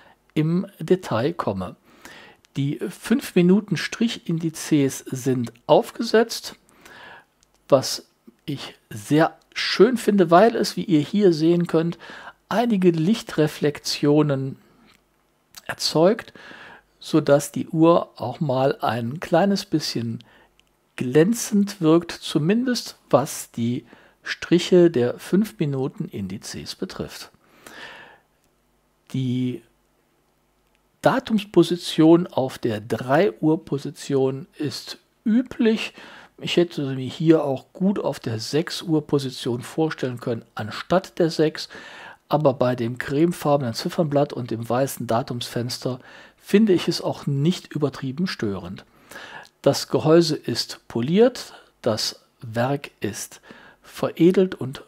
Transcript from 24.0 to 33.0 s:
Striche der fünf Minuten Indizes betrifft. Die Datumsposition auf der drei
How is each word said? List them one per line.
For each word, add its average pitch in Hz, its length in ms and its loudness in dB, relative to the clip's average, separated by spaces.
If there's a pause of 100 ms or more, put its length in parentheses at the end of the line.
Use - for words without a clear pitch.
Striche 175 680 4
der 123 280 0
fünf - 400 -2
Minuten 143 480 -4
Indizes - 680 -10
betrifft. - 560 -10 (1800)
Die 127 500 -4 (1400)
Datumsposition 170 1200 2
auf 131 300 -4
der 107 240 -4
drei 131 580 0